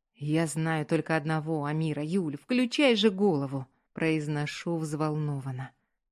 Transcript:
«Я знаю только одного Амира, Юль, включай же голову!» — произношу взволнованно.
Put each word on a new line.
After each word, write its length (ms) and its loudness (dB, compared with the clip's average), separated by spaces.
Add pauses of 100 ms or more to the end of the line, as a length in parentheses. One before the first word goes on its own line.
(160)
«Я 320 0
знаю 380 -2
только 300 0
одного 500 -2
Амира, 380 -2
Юль, 340 -2
включай 580 2
же 140 4
голову!» — 580 2 (260)
произношу 840 -2
взволнованно. 920 -4 (400)